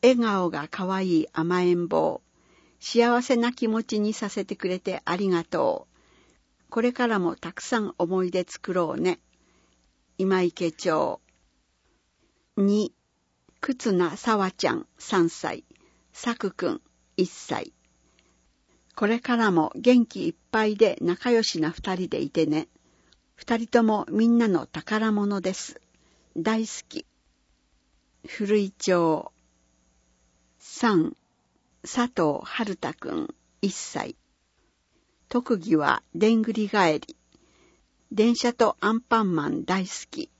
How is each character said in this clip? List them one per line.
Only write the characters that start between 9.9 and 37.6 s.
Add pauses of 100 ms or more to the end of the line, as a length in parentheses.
今
池
町。 (1400)
二、 (680)
忽
那
沙
和
ち
ゃ
ん、 (140)
三
歳。 (500)
さ
く
く
ん、 (360)
一
歳。 (1200)
こ
れ
か
ら
も
元
気
い
っ (160)
ぱ
い
で
仲
良
し
な
二
人
で
い
て
ね。 (680)
二
人
と
も
み
ん
な
の
宝
物
で
す。 (560)
大
好 (140)
き。 (1200)
古
井
町。 (1300)
三、 (640)
佐
藤
春
太
く
ん、 (260)
一
歳。 (1120)
特
技
は (120)
で
ん
ぐ
り
返
り。 (960)